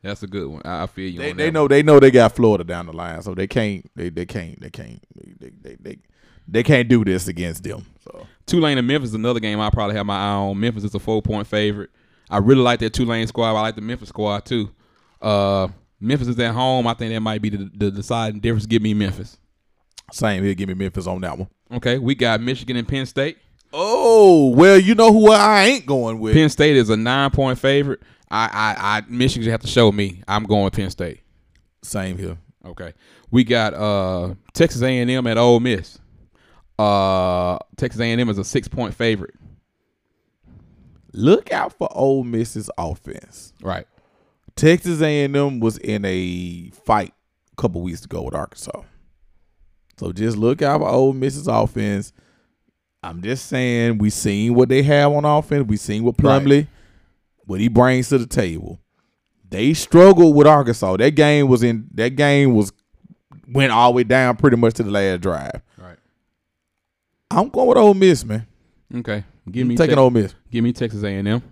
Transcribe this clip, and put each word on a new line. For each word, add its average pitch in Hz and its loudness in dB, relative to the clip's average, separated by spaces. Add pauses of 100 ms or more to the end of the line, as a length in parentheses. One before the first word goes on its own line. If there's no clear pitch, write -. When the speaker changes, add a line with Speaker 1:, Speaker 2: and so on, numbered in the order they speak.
Speaker 1:
That's 98 -12
a 101 -14
good 92 -10
one. 73 -14
I, 85 -8
I 95 -10
feel 95 -12
you 87 -14
Speaker 2:
They, 147 -8
Speaker 1:
on - -12
Speaker 2:
they 151 -4
Speaker 1:
that 165 -4
Speaker 2:
know, 156 0
Speaker 1:
one. 143 2
Speaker 2:
they 143 6
know 147 10
they 135 10
got 117 6
Florida 107 2
down 87 -10
the 82 -16
line, 85 -12
so 95 -12
they 95 -6
can't, 104 -6 (120)
they, 90 -10
they 90 -10
can't, 87 -14
they - -18
can't, - -20 (100)
they, - -20
they, 64 -20 (120)
they, 62 -20
they, - -18 (500)
they 113 -2
can't 123 2
do 117 4
this 92 -2
against 85 -8
them. - -14 (200)
So. - -20 (200)
Speaker 1:
Tulane 156 0
and 123 -2
Memphis 135 -2
is 110 -8
another 117 -2
game 104 -4
I 107 -2
probably 107 -4
have 101 -6
my 101 -6
eye 101 -4
on. 98 -4
Memphis 110 -6
is 101 -8
a 98 -6
four-point 107 -4
favorite. 104 -4 (400)
I 101 -4
really 123 4
like 120 0
that 110 -6
Tulane 117 -4
squad. 113 -4
I 110 -2
like 110 -6
the 110 -14
Memphis 113 -12
squad 104 -6
too. 113 -6 (500)
Uh, 98 0 (320)
Memphis 123 -4
is 120 -4
at 117 -2
home. 127 -2
I 117 -4
think 113 -8
that 113 -6
might 110 -6
be 110 -4
the, 98 -10
the 101 -4
deciding 107 -8
difference. 110 -4
Give 110 0
me 107 -2
Memphis. 98 -6 (800)
Speaker 2:
Same 101 -4
here. 101 0
Give 95 -6
me 92 -8
Memphis 92 -8
on 92 -8
that 87 -10
one. 95 -10 (220)
Speaker 1:
Okay, 123 -4
we 135 -2
got 113 -2
Michigan 127 -8
and 120 -8
Penn 135 -6
State. 143 -6 (340)
Speaker 2:
Oh, 196 6
well, 185 10
you 190 4
know 226 8
who 214 8
I 208 4
ain't 240 0
going 120 -2
with. 110 -2
Speaker 1:
Penn 151 6
State 151 2
is 117 2
a 110 0
nine-point 131 -2
favorite. 139 -2 (300)
I, 110 -2
I, 104 -4
I, 110 -6
Michigan 120 -4
have 113 -4
to - -12
show 113 4
me. 98 -6
I'm 107 -4
going 101 0
Penn 95 -6
State. 87 -12 (640)
Speaker 2:
Same 95 -10
here. 87 -12 (260)
Speaker 1:
Okay. 85 -20 (360)
We 120 4
got, 113 0
uh, 92 -2 (200)
Texas - 0
A 131 -2
and 123 -2
M 127 -2
at 113 -2
Ole 120 6
Miss. 113 -4 (800)
Uh, 92 0 (180)
Texas 117 -6
A 120 -2
and 117 -2
M 120 -2
is 101 -4
a 98 -6
six-point 117 -6
favorite. 110 -4 (1800)
Speaker 2:
Look 143 2
out - -6
for - -8
Ole 135 -2
Miss's 117 -8
offense. - -14
Speaker 1:
Right. 90 -10 (680)
Speaker 2:
Texas 165 2
A 151 0
and 139 -4
M 143 -2
was 110 -2
in 104 -6
a 90 -8
fight - -4 (400)
a - -20
couple 87 -6
weeks 87 -10
ago 85 -12
with - -10
Arkansas. - -12 (1160)
So 90 -10
just 107 -6
look 117 0
out 147 -2
for 151 -4
Ole 131 0
Miss's 135 -6
offense. 110 -4 (880)
I'm 85 -14
just 120 -8
saying, 120 -2
we 104 0
seen 107 -2
what 123 4
they 131 2
have 143 2
on 147 -2
offense. 147 0
We 104 -2
seen 104 -6
what 120 0
Speaker 1:
Right. 135 4
Speaker 2:
Plumlee, 143 4 (800)
what 95 -8
he 113 0
brings 123 2
to 139 0
the 120 -2
table. 85 -6 (720)
They 117 -2
struggled 170 8
with 147 8
Arkansas. 117 4
That 127 4
game 147 4
was 123 4
in, 113 -2
that 113 -2
game 143 2
was, 104 0 (760)
went 135 0
all 120 4
the 120 0
way 123 2
down 123 0
pretty 123 4
much 117 2
to 120 -4
the 101 -6
last 98 -2
drive. 80 -8 (160)
Speaker 1:
Right. 87 -20 (1300)
Speaker 2:
I'm 202 0
going 262 0
with 254 4
Ole 208 6
Miss, 190 4
man. 110 -8 (480)
Speaker 1:
Okay. 113 -8 (260)
Give 120 -4
Speaker 2:
I'm 123 0
Speaker 1:
me 120 -2
Speaker 2:
taking 151 2
Speaker 1:
Tex-, 139 2
Speaker 2:
Ole 131 6
Miss. 107 0 (160)
Speaker 1:
give 117 -2
me 120 0
Texas 110 -6
A 104 -4
and 98 -4
M. 117 -2